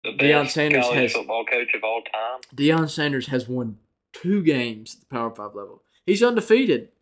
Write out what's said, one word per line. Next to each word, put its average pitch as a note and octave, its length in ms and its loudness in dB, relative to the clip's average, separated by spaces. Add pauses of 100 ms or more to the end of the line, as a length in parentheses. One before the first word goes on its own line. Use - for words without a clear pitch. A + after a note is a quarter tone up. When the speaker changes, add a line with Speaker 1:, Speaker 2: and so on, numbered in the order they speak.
Speaker 1:
The - 60 -6
Speaker 2:
Deion D3 340 4
Speaker 1:
best - 100 -6
Speaker 2:
Sanders D3 300 2
Speaker 1:
college B2 140 2
Speaker 2:
has A#2+ 140 2
Speaker 1:
football A2+ 320 -4
coach A#2+ 300 -2
of G#2+ 100 -6
all A2 180 -4
time. A2+ 380 -8 (140)
Speaker 2:
Deion D#3 340 2
Sanders C#3+ 380 -2
has B2 220 -4
won A#2+ 300 -6 (340)
two F#3+ 300 0
games A#2+ 520 -2
at - 60 -20
the - 140 -20
Power A#2 200 -4
Five G#2 200 -14
level. F#2+ 280 -16 (220)
He's G3+ 180 2
undefeated. A3+ 680 2 (120)